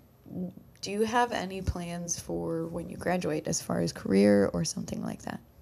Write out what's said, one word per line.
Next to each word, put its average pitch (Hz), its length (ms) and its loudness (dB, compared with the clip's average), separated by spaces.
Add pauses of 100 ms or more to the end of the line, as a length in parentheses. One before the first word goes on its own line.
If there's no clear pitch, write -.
(800)
do 190 120 -8
you 208 100 0
have 233 300 2
any 190 280 -4
plans 175 600 -4
for 165 460 -4
when 170 220 -6
you - 80 -10
graduate 170 520 0
as 156 120 0
far - 200 0
as 170 120 0
career - 600 6
or 170 120 0
something - 380 -6
like 57 200 -8
that? - 180 -8 (220)